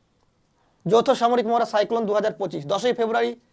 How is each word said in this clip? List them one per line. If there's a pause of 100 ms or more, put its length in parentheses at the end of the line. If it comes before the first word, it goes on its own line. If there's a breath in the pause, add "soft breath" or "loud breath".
(880)
যৌথ
সামরিক
মহড়া
সাইক্লোন
দু
হাজার
পঁচিশ,
দশই
ফেব্রুয়ারি (120)